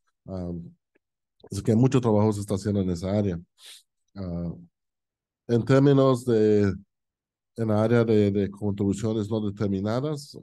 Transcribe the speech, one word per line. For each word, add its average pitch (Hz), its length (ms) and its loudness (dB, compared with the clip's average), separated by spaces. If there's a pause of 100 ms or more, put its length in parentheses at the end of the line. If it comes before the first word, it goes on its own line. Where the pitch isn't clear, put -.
(260)
Ah, 92 260 -8 (1000)
así 101 100 -6
que 113 140 2
mucho 127 240 4
trabajo 110 320 2
se 101 80 -6
está 101 160 -6
haciendo 101 260 -2
en 92 80 -2
esa 90 220 -4
área. 101 280 -2 (760)
Ah, 85 380 -8 (920)
en 117 180 0
términos 135 600 4
de, 107 480 2 (840)
en 117 100 -4
la 107 160 2
área 117 220 4
de, 107 260 4
de 98 180 0
contribuciones 101 800 -4
no 110 120 -4
determinadas, 107 1000 -4